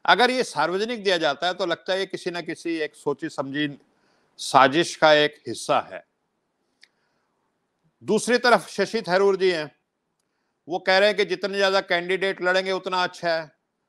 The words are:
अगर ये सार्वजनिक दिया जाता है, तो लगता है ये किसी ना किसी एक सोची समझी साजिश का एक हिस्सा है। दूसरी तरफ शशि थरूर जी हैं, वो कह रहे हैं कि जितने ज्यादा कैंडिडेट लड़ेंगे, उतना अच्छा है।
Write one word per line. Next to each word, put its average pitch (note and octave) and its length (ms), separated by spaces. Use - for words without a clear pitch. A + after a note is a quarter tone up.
अगर G#3+ 240
ये B3+ 120
सार्वजनिक F#3+ 640
दिया F#3 140
जाता D#3 280
है, F3+ 80
तो F#3 120
लगता E3+ 260
है F#3+ 60
ये F#3+ 80
किसी F3+ 240
ना F3 100
किसी E3 360
एक D3+ 180
सोची D3 340
समझी C#3+ 500
साजिश C#3 580
का D#3 160
एक D3 360
हिस्सा A#2 440
है। F2+ 120
दूसरी G#3+ 340
तरफ A#3 300
शशि G3+ 340
थरूर F#3+ 340
जी F#3 140
हैं, D3+ 260
वो F3 100
कह F#3 200
रहे G3+ 100
हैं G#3 80
कि G#3 80
जितने F#3+ 340
ज्यादा G3 220
कैंडिडेट F#3 640
लड़ेंगे, F#3 300
उतना F#3 320
अच्छा F3 260
है। D#3+ 220